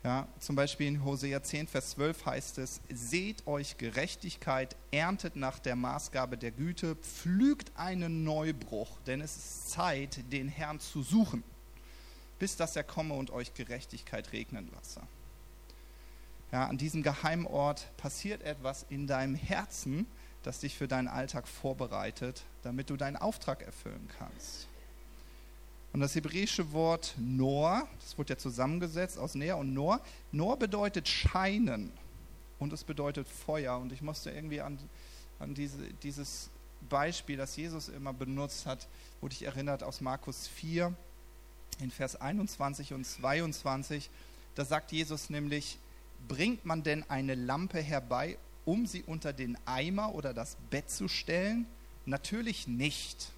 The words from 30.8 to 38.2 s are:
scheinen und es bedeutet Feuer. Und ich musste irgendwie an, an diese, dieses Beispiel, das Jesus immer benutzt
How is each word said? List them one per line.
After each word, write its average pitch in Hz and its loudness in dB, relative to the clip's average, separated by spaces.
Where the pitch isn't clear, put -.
scheinen 190 4
und 147 2
es 151 -6
bedeutet 143 0
Feuer. 139 0
Und 127 -4
ich 131 -6
musste 151 -4
irgendwie 147 -4
an, 139 -4
an 143 -4
diese, 139 -4
dieses 143 -6
Beispiel, 147 2
das 135 -4
Jesus 156 -4
immer 135 -6
benutzt 135 -2